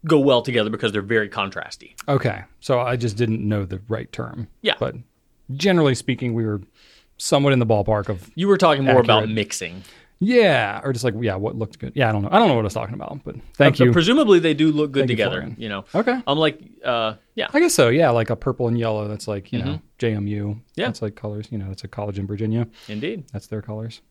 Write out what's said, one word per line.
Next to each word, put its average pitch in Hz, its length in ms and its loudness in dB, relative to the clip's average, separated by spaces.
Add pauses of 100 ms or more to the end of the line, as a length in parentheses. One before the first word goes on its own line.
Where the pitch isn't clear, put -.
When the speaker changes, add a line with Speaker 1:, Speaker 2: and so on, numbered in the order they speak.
Speaker 1:
go 156 140 4
well 135 220 4
together 117 280 -2
because 107 220 -2
they're 104 100 -4
very 104 280 -2
contrasty. - 640 -10 (140)
Speaker 2:
Okay. 120 360 -2 (160)
So 127 200 0
I 123 160 -2
just 113 220 -4
didn't 110 300 -2
know 104 180 -2
the 92 220 -10
right - 240 -8
term. - 360 -10 (140)
Speaker 1:
Yeah. - 180 0
Speaker 2:
But 123 160 -4 (580)
generally 156 420 2
speaking, 123 380 -4
we 113 120 -2
were 104 160 -4 (560)
somewhat 139 360 2
in 127 60 4
the 120 80 2
ballpark 104 420 0
of 92 260 -8
Speaker 1:
You 180 120 -2
were 196 100 6
talking 151 260 4
more 131 160 4
about 113 240 4
Speaker 2:
accurate. 110 120 -4
Speaker 1:
mixing. 95 480 -6 (400)
Speaker 2:
Yeah, 165 600 4
or 139 100 -2
just 117 100 -4
like, 113 160 0
yeah, 104 160 0
what 104 200 -4
looked 113 240 -8
good. 127 160 -12
Yeah, 131 120 2
I 110 40 2
don't 104 100 0
know. 101 100 -4
I 185 60 4
don't 226 100 6
know 147 60 4
what 117 80 2
I 107 40 -2
was 98 100 -4
talking 110 180 -6
about, - 300 -12
but - 140 -12 (180)
thank 139 260 4
Speaker 1:
Uh, 127 40 8
Speaker 2:
you. 120 60 6
Speaker 1:
presumably 208 460 6
they 160 160 4
do 156 180 4
look 147 200 0
good 139 100 0
Speaker 2:
Thank 131 100 0
you, 113 40 0
Speaker 1:
together, 98 220 0
Speaker 2:
Florian. 110 200 -8
Speaker 1:
you 110 100 -10
know. 98 160 -8 (120)
Speaker 2:
Okay. 233 200 0 (120)
Speaker 1:
I'm 143 100 2
like, 156 220 0 (260)
uh, 113 300 -2 (180)
yeah. - 180 -6
Speaker 2:
I 294 80 2
guess 349 140 4
so, 123 160 4
yeah, 143 220 4
like 117 180 0
a 113 60 -2
purple 123 320 -4
and 117 100 0
yellow 107 300 -4
that's 104 200 -10
like, 101 240 -8
you 127 80 -6
know, 123 60 -6
Speaker 1:
Mm-hmm. 151 200 -6 (120)
Speaker 2:
J 117 160 0
M 101 140 -4
U. 104 340 -6 (140)
Speaker 1:
Yeah. 196 100 -4
Speaker 2:
That's - 160 -6
like 104 140 -6
colors, 107 360 -10
you 113 60 -8
know, 95 140 -8
it's - 120 -12
a 98 40 -14
college 104 320 -8
in 98 80 -4
Virginia. 110 400 -2 (200)
Speaker 1:
Indeed. 143 360 -8 (100)
Speaker 2:
That's - 140 -12
their 107 160 -8
colors. 110 480 -12